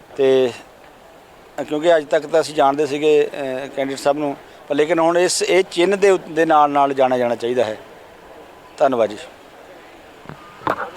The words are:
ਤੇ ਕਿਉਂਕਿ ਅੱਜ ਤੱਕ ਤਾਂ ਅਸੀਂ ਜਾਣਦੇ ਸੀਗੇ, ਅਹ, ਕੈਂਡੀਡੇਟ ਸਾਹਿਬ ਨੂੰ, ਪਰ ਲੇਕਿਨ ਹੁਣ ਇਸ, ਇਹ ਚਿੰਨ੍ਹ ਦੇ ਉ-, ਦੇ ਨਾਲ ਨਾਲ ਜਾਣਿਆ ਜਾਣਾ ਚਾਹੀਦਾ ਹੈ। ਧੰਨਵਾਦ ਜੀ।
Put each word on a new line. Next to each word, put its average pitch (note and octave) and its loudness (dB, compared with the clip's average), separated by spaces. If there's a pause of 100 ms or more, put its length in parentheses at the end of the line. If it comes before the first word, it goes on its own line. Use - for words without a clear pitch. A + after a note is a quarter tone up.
(160)
ਤੇ C3 2 (1160)
ਕਿਉਂਕਿ D#3+ 2
ਅੱਜ D3+ -2
ਤੱਕ D3+ -2
ਤਾਂ D#3 0
ਅਸੀਂ D3 -6
ਜਾਣਦੇ C#3+ 2
ਸੀਗੇ, D3 2
ਅਹ, C3+ -8
ਕੈਂਡੀਡੇਟ C3+ -6
ਸਾਹਿਬ C#3+ 0
ਨੂੰ, C#3+ -4 (320)
ਪਰ D3 -4
ਲੇਕਿਨ D3+ 0
ਹੁਣ E3+ 2
ਇਸ, F3+ 0
ਇਹ F#3 2
ਚਿੰਨ੍ਹ F3+ 0
ਦੇ G3 4
ਉ-, F3+ 4 (100)
ਦੇ E3 -2
ਨਾਲ D3+ 4
ਨਾਲ C#3+ 0
ਜਾਣਿਆ B2+ 2
ਜਾਣਾ A#2+ 0
ਚਾਹੀਦਾ A#2 -2
ਹੈ। G#2+ -6 (1000)
ਧੰਨਵਾਦ A#2+ 0
ਜੀ। G#2+ -12 (1800)